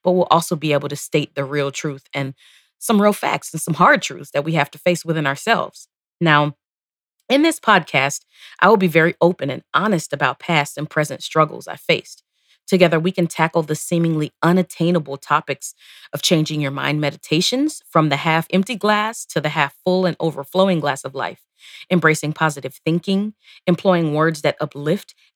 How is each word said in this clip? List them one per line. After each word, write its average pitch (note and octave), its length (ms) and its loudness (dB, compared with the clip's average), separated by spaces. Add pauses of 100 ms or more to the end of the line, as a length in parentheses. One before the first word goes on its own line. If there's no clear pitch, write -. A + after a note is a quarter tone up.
but F#3 100 2
we'll F3+ 120 2
also E3 320 0
be D3 160 -2
able C#3+ 160 0
to C#3+ 80 -8
state - 380 -4
the C#3 100 -4
real C#3 260 -4
truth C#3 420 -10
and C#3 220 -6 (440)
some G#3 220 2
real G#3 120 4
facts - 400 -4
and D#3+ 80 -8
some E3 140 -4
hard G3+ 280 4
truths - 300 -12
that C#3+ 120 -2
we D#3+ 80 -4
have D#3 200 0
to D3+ 60 -20
face F3 260 0
within D#3+ 220 -2
ourselves. - 600 -2 (320)
Now, D3 360 4 (720)
in C#4 120 4
this D#4+ 160 2
podcast, D#3 680 0 (340)
I F#3 80 6
will G3+ 80 8
be F#3 120 2
very E3 340 4
open E3+ 260 0
and C3+ 140 -8 (100)
honest F3 400 0
about C#3 260 -2
past D3+ 380 -2
and D3 140 -8
present D3+ 320 -4
struggles - 440 -2
I - 100 -12
faced. - 460 -2 (440)
Together, F3 320 4
we F3+ 140 -2
can F3 140 0
tackle E3 360 -2
the D#3 120 -4
seemingly E3 580 -2 (100)
unattainable E3 720 0
topics - 580 -6 (380)
of D#3 100 -8
changing D#3 380 0
your C#3 100 -2
mind C#3+ 300 -2
meditations E3 880 -2
from D#3 220 2
the C#3 60 0
half-empty E3 600 0
glass G#3+ 500 -2
to - 140 -4
the D3 100 -4
half-full F3+ 560 0
and D#3+ 120 -2
overflowing E3 640 0
glass C#3+ 240 -4
of C#3 100 -10
life, - 280 -8 (480)
embracing D#3 420 2
positive C#3+ 520 -4
thinking, G3 500 -2 (320)
employing E3+ 480 2
words D#3 280 0
that D3 180 0
uplift, D3+ 540 -6 (220)